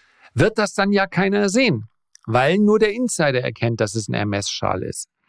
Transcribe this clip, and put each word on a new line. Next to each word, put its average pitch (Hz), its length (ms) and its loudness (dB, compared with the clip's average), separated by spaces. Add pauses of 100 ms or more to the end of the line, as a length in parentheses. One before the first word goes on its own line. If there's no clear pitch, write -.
(340)
wird 202 240 2
das 208 160 -2
dann 202 200 0
ja 196 120 2
keiner 196 440 0
sehen, 180 400 0 (360)
weil 135 340 2
nur 208 200 4
der 208 140 2
Insider 160 480 0
erkennt, 117 400 -2
dass 107 140 -2
es 110 120 -6
ein 120 60 -4
M-S-Schal 101 680 -4
ist. - 260 -10 (200)